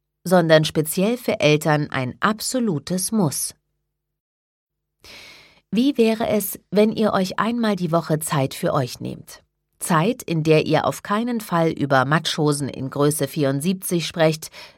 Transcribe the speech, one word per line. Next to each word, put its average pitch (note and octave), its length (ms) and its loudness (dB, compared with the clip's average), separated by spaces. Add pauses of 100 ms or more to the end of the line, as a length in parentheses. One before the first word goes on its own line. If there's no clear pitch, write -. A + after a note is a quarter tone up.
(240)
sondern E3 420 6
speziell F#3 520 -2
für - 220 -4
Eltern D3+ 500 2
ein C3 300 -6
absolutes G3+ 920 -2
Muss. G3 440 -2 (2250)
Wie C4 260 0
wäre A3 300 2
es, - 320 -2 (120)
wenn G#3+ 200 4
ihr G#3+ 220 0
euch F#3 260 -2
einmal A3 360 0
die F3 160 -2
Woche E3 280 0
Zeit C3+ 340 0
für - 200 -2
euch B2+ 260 -2
nehmt? - 440 -12 (340)
Zeit, F#3 460 0
in D#3+ 200 -2
der D#3 220 4
ihr D3+ 200 2
auf - 180 -4
keinen A#3 360 -4
Fall E3 320 0
über C#3 320 2
Matschhosen D3 640 0
in C3 220 -8
Größe C#3+ 380 0
vierundsiebzig D#3+ 800 -2
sprecht, D#3+ 420 0 (280)